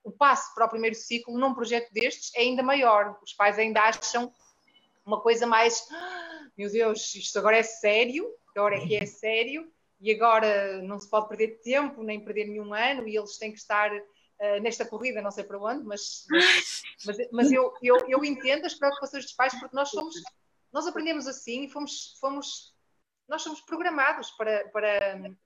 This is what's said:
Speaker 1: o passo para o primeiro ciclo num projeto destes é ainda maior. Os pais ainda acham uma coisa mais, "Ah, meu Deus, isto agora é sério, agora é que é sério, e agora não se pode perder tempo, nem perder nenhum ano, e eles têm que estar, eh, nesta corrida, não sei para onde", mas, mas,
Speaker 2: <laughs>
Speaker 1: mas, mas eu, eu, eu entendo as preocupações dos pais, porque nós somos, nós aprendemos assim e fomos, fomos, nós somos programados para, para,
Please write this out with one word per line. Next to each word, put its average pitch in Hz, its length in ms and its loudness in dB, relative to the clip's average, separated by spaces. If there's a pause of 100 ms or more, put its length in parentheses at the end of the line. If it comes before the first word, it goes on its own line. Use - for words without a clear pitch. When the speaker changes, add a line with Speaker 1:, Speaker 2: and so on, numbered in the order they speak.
Speaker 1:
o 220 80 -10
passo - 420 4
para 226 120 4
o - 20 -4
primeiro 220 280 -2
ciclo 233 420 -6
num 254 160 2
projeto 233 380 -2
destes 226 420 -2
é 240 60 -2
ainda 254 220 2
maior. 247 600 4
Os - 100 -18
pais 208 260 4
ainda 220 220 2
acham 226 520 2 (720)
uma 208 160 -2
coisa 226 260 4
mais, 233 440 4
"Ah, 339 560 -12 (100)
meu 202 140 -6
Deus, 220 440 0
isto 202 240 -6
agora 214 180 4
é 226 60 4
sério, 247 720 0 (220)
agora 202 220 2
é - 100 -6
que 208 100 0
é 202 100 -2
sério, 233 680 -4 (280)
e 208 120 0
agora 214 720 2
não 196 180 -8
se - 80 -20
pode 214 200 0
perder 220 340 -2
tempo, 269 400 -2
nem 214 180 -6
perder 208 260 -6
nenhum 208 280 -10
ano, 240 340 0
e 214 80 -4
eles 208 220 -6
têm 220 140 -10
que 214 60 -20
estar, 208 320 0 (500)
eh, 202 200 0
nesta 226 240 -4
corrida, 220 380 -6
não 196 80 -4
sei 196 140 -10
para 196 140 -12
onde", 233 260 -6
mas, - 440 -10
mas, - 540 2 (160)
Speaker 2:
<laughs> - 80 -12
Speaker 1:
mas, 208 100 -6 (160)
mas 240 200 6
eu, 254 200 4 (100)
eu, 247 140 8 (120)
eu 269 160 2
entendo 285 400 0
as 339 100 -6
preocupações 277 500 -2
dos - 80 -14
pais, 247 260 0
porque 254 160 -14
nós 277 160 0
somos, 320 240 -6 (580)
nós 302 140 -4
aprendemos 311 400 -4
assim 262 380 -8
e 269 40 -12
fomos, - 520 -10
fomos, - 540 -6 (540)
nós 302 140 -6
somos 320 180 -10
programados 311 720 -2
para, 214 360 -2
para, 202 640 -2 (120)